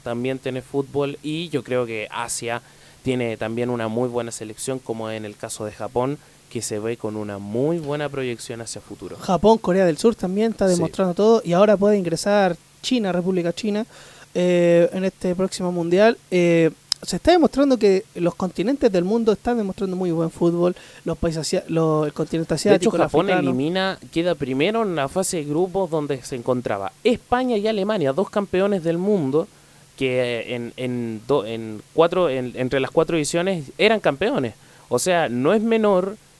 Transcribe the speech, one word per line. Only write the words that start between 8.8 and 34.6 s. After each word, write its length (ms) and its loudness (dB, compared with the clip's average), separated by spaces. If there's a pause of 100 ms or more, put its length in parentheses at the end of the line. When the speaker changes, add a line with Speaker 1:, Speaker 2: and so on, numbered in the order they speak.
Speaker 1:
futuro. 340 -14
Speaker 2:
Japón, 400 4
Corea 300 2
del 100 2
Sur 180 2
también 380 -2
está 160 0
Speaker 1:
Sí. 60 4
Speaker 2:
demostrando 400 0
todo 320 4
y 80 0
ahora 240 6
puede 180 4
ingresar 600 0 (240)
China, 280 0
República 440 0
China, 320 -2 (480)
eh, 580 6
en 140 -2
este 280 -2
próximo 380 -2
mundial. 460 2 (120)
Eh, 400 4 (320)
se 140 -6
está 160 2
demostrando 460 4
que 260 4 (100)
los 200 -2
continentes 560 0
del 140 2
mundo 280 2
están 260 -2
demostrando 380 -4
muy 140 -2
buen 200 0
fútbol, 440 2 (300)
los 140 -4
países 240 -2
asia-, 260 -2
lo-, 380 2
el 60 -6
continente 420 -4
Speaker 1:
De 0 -
hecho, 140 0
Speaker 2:
asiático, 280 4
el 60 4
Speaker 1:
Japón 240 2
Speaker 2:
africano. 240 2
Speaker 1:
elimina, 480 -2 (140)
queda 220 0
primero 480 0
en 140 -2
la 120 0
fase 300 -2
de 60 -4
grupos 460 -2
donde 320 -2
se 140 -8
encontraba 560 -2 (120)
España 520 0
y 120 -2
Alemania, 440 0
dos 180 -2
campeones 520 0
del 160 0
mundo 480 0 (500)
que 580 -2
en, 220 -6
en 500 -4
do-, 200 2
en 360 -8 (120)
cuatro, 340 4
en, 280 -2
entre 240 0
las 100 -2
cuatro 260 2
ediciones 640 -2
eran 220 4
campeones. 540 0 (340)